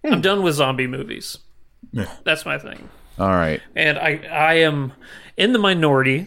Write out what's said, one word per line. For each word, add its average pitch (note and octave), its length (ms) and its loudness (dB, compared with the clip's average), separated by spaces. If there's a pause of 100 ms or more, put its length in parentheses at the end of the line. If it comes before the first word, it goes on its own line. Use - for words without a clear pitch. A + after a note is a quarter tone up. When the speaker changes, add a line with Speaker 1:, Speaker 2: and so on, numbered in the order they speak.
Speaker 1:
I'm B3 160 -2
done F#3+ 220 0
with E3+ 140 0
zombie C3 300 0
movies. - 520 -10 (540)
Speaker 2:
Yeah. G#2 180 -6 (140)
Speaker 1:
That's D#3 200 -2
my - 140 -6
thing. - 320 -16 (280)
Speaker 3:
All G2 120 0
right. E2 320 0 (120)
Speaker 1:
And D#3 240 0
I, D#3 220 -2 (100)
I D#3+ 240 2
am D3+ 380 2 (460)
in A3+ 160 2
the A#3 40 4
minority D#3 680 4